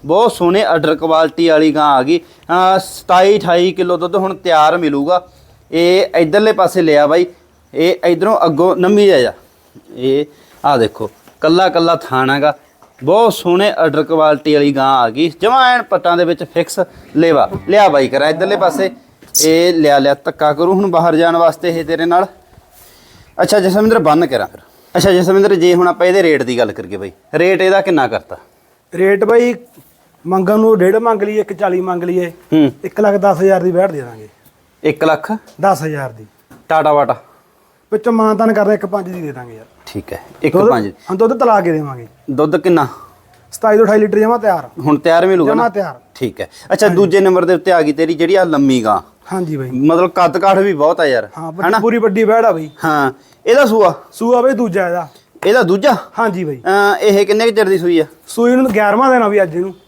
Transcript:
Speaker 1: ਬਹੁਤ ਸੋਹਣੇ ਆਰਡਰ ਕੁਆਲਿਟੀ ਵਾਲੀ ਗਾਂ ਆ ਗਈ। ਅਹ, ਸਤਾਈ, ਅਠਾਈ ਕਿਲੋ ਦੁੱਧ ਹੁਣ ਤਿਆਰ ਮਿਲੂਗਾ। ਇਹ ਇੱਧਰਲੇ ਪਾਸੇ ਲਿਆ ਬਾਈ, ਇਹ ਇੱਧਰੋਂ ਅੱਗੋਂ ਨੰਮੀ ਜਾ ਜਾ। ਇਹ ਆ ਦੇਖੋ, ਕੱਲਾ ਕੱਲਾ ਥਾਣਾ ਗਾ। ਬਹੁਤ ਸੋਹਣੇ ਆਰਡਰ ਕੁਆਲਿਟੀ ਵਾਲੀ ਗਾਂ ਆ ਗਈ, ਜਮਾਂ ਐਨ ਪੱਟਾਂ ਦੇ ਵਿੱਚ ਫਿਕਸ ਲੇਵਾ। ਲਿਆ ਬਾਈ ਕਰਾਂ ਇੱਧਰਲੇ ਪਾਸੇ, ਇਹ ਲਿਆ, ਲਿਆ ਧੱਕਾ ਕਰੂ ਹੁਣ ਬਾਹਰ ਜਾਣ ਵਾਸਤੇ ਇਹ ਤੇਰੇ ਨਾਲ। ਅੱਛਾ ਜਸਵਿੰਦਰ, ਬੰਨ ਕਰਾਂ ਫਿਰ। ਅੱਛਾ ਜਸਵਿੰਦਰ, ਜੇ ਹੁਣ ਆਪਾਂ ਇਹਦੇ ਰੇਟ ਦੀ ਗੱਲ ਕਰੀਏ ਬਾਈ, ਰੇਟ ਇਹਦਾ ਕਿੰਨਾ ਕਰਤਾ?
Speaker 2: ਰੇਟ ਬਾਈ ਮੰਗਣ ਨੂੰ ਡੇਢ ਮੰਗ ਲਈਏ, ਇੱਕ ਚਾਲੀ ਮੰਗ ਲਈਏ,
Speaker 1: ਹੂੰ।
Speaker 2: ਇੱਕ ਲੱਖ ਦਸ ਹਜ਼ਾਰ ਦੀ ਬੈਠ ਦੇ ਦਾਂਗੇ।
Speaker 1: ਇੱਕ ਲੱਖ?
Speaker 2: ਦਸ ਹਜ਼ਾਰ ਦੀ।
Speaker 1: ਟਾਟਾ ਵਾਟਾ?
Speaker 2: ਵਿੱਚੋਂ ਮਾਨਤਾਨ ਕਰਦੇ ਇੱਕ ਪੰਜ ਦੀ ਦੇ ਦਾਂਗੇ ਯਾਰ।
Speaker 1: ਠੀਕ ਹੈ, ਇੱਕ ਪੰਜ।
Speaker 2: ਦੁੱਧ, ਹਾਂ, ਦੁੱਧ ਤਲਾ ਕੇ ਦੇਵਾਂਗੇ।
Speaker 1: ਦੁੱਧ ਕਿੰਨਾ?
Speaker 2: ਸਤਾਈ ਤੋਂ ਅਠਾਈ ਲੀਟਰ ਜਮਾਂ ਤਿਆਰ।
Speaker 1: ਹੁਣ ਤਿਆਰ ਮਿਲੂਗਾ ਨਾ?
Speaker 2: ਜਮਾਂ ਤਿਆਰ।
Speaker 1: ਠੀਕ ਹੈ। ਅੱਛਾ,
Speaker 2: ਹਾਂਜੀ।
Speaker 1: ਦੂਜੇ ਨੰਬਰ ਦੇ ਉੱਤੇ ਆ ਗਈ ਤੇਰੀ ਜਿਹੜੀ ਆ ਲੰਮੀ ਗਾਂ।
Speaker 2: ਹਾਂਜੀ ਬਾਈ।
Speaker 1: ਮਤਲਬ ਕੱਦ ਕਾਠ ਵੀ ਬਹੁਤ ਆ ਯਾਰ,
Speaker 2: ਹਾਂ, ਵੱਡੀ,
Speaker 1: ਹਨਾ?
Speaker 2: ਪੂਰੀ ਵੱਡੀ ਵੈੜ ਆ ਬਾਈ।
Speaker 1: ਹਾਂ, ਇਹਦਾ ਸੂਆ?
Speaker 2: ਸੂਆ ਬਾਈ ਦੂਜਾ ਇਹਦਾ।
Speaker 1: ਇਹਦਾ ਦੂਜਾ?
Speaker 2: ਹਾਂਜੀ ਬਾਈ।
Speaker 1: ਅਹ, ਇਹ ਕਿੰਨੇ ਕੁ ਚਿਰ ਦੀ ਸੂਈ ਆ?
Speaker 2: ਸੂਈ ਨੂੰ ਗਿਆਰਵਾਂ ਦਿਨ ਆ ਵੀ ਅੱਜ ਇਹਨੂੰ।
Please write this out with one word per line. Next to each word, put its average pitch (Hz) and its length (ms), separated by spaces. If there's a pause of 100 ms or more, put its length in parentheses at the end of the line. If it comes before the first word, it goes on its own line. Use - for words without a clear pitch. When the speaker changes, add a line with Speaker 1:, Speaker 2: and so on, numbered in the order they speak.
Speaker 1:
ਬਹੁਤ 196 260
ਸੋਹਣੇ 180 320
ਆਰਡਰ 160 320
ਕੁਆਲਿਟੀ 160 540
ਵਾਲੀ 156 260
ਗਾਂ 151 100
ਆ 135 180
ਗਈ। 160 140
ਅਹ, 185 640
ਸਤਾਈ, 190 600
ਅਠਾਈ 175 320
ਕਿਲੋ 180 260
ਦੁੱਧ 175 180
ਹੁਣ 190 200
ਤਿਆਰ 165 420
ਮਿਲੂਗਾ। 160 500 (440)
ਇਹ 175 340 (100)
ਇੱਧਰਲੇ 185 360
ਪਾਸੇ 180 300
ਲਿਆ 147 260
ਬਾਈ, 175 180 (480)
ਇਹ 165 220 (100)
ਇੱਧਰੋਂ 175 400
ਅੱਗੋਂ 165 300
ਨੰਮੀ 202 320
ਜਾ 170 120
ਜਾ। 113 140 (640)
ਇਹ 135 300 (400)
ਆ 139 120
ਦੇਖੋ, 107 320 (320)
ਕੱਲਾ 175 280
ਕੱਲਾ 170 260
ਥਾਣਾ 135 440
ਗਾ। 147 180 (460)
ਬਹੁਤ 202 300
ਸੋਹਣੇ 185 380
ਆਰਡਰ 156 320
ਕੁਆਲਿਟੀ 151 500
ਵਾਲੀ 143 220
ਗਾਂ 135 200
ਆ 120 140
ਗਈ, 147 220 (100)
ਜਮਾਂ 247 320
ਐਨ 240 80
ਪੱਟਾਂ 175 360
ਦੇ 175 80
ਵਿੱਚ 170 180
ਫਿਕਸ - 360 (360)
ਲੇਵਾ। 151 340 (180)
ਲਿਆ 202 220
ਬਾਈ 139 180
ਕਰਾਂ 135 220
ਇੱਧਰਲੇ 190 260
ਪਾਸੇ, 185 360 (540)
ਇਹ 165 280
ਲਿਆ, 151 260
ਲਿਆ 139 140
ਧੱਕਾ 151 400
ਕਰੂ 175 200
ਹੁਣ 196 140
ਬਾਹਰ 170 280
ਜਾਣ 165 220
ਵਾਸਤੇ 165 420
ਇਹ 156 60
ਤੇਰੇ 165 200
ਨਾਲ। 175 200 (1160)
ਅੱਛਾ 202 180
ਜਸਵਿੰਦਰ, 202 400
ਬੰਨ 156 260
ਕਰਾਂ 117 220
ਫਿਰ। - 120 (380)
ਅੱਛਾ 202 140
ਜਸਵਿੰਦਰ, 190 440
ਜੇ 175 200
ਹੁਣ 180 120
ਆਪਾਂ 175 200
ਇਹਦੇ 185 160
ਰੇਟ 147 200
ਦੀ 120 140
ਗੱਲ 113 140
ਕਰੀਏ 95 260
ਬਾਈ, 95 140 (220)
ਰੇਟ 175 280
ਇਹਦਾ 190 200
ਕਿੰਨਾ 160 260
ਕਰਤਾ? 104 300 (580)
Speaker 2:
ਰੇਟ 196 280
ਬਾਈ 233 320 (720)
ਮੰਗਣ 190 320
ਨੂੰ 220 180
ਡੇਢ 185 180
ਮੰਗ 220 280
ਲਈਏ, 214 180
ਇੱਕ 202 120
ਚਾਲੀ 185 280
ਮੰਗ 180 220
ਲਈਏ, 180 280 (220)
Speaker 1:
ਹੂੰ। 151 180 (120)
Speaker 2:
ਇੱਕ 196 180
ਲੱਖ 202 140
ਦਸ 190 220
ਹਜ਼ਾਰ 190 240
ਦੀ 180 100
ਬੈਠ 180 200
ਦੇ 147 100
ਦਾਂਗੇ। 113 260 (560)
Speaker 1:
ਇੱਕ 151 200
ਲੱਖ? 160 280 (300)
Speaker 2:
ਦਸ 170 220
ਹਜ਼ਾਰ 143 280
ਦੀ। 110 140 (440)
Speaker 1:
ਟਾਟਾ 151 240
ਵਾਟਾ? 135 220 (760)
Speaker 2:
ਵਿੱਚੋਂ 214 220
ਮਾਨਤਾਨ 220 400
ਕਰਦੇ 208 200
ਇੱਕ 208 120
ਪੰਜ 185 240
ਦੀ 180 120
ਦੇ 147 100
ਦਾਂਗੇ 123 240
ਯਾਰ। 110 100 (200)
Speaker 1:
ਠੀਕ - 280
ਹੈ, - 100 (200)
ਇੱਕ 156 140
ਪੰਜ। 190 260
Speaker 2:
ਦੁੱਧ, 98 120 (160)
ਹਾਂ, 185 60
ਦੁੱਧ 226 220
ਤਲਾ 220 220
ਕੇ 175 100
ਦੇਵਾਂਗੇ। 135 360 (240)
Speaker 1:
ਦੁੱਧ 151 260
ਕਿੰਨਾ? 156 300 (640)
Speaker 2:
ਸਤਾਈ 214 260
ਤੋਂ 226 80
ਅਠਾਈ 214 140
ਲੀਟਰ 208 200
ਜਮਾਂ 226 200
ਤਿਆਰ। 170 300 (100)
Speaker 1:
ਹੁਣ 147 180
ਤਿਆਰ 170 280
ਮਿਲੂਗਾ 175 240
ਨਾ? 151 60
Speaker 2:
ਜਮਾਂ 233 140
ਤਿਆਰ। 180 300 (160)
Speaker 1:
ਠੀਕ 110 260
ਹੈ। 87 80 (240)
ਅੱਛਾ, 208 140
Speaker 2:
ਹਾਂਜੀ। 180 140
Speaker 1:
ਦੂਜੇ 196 180
ਨੰਬਰ 185 260
ਦੇ 180 80
ਉੱਤੇ 180 180
ਆ 170 100
ਗਈ 151 120
ਤੇਰੀ 160 200
ਜਿਹੜੀ 165 220
ਆ 185 80
ਲੰਮੀ 139 400
ਗਾਂ। 104 180 (320)
Speaker 2:
ਹਾਂਜੀ 165 240
ਬਾਈ। 127 140
Speaker 1:
ਮਤਲਬ 165 380
ਕੱਦ 175 280
ਕਾਠ 190 200
ਵੀ 196 160
ਬਹੁਤ 156 260
ਆ 165 60
ਯਾਰ, 117 320
Speaker 2:
ਹਾਂ, 160 140
ਵੱਡੀ, 170 180
Speaker 1:
ਹਨਾ? 220 100
Speaker 2:
ਪੂਰੀ 233 180
ਵੱਡੀ 220 260
ਵੈੜ 226 220
ਆ 214 60
ਬਾਈ। 160 180 (140)
Speaker 1:
ਹਾਂ, 151 280 (340)
ਇਹਦਾ 262 200
ਸੂਆ? 208 280 (180)
Speaker 2:
ਸੂਆ 240 300
ਬਾਈ 262 120
ਦੂਜਾ 202 340
ਇਹਦਾ। 170 200 (380)
Speaker 1:
ਇਹਦਾ 226 180
ਦੂਜਾ? 202 320 (240)
Speaker 2:
ਹਾਂਜੀ 190 240
ਬਾਈ। 139 220
Speaker 1:
ਅਹ, 202 340
ਇਹ 202 260
ਕਿੰਨੇ 220 240
ਕੁ 208 60
ਚਿਰ 214 140
ਦੀ 190 80
ਸੂਈ 170 220
ਆ? 156 60 (220)
Speaker 2:
ਸੂਈ 240 280
ਨੂੰ 262 160
ਗਿਆਰਵਾਂ 214 400
ਦਿਨ 247 120
ਆ 214 40
ਵੀ 202 160
ਅੱਜ 165 120
ਇਹਨੂੰ। 185 180 (140)